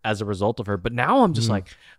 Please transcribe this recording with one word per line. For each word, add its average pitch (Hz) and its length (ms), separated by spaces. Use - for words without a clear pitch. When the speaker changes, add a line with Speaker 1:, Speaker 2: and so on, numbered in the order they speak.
Speaker 1:
as 107 160
a 107 40
result 104 340
of 107 80
her. 101 100
But 98 160
now 151 300
I'm 196 100
just 117 160
Speaker 2:
Mm. 113 40
Speaker 1:
like, 98 140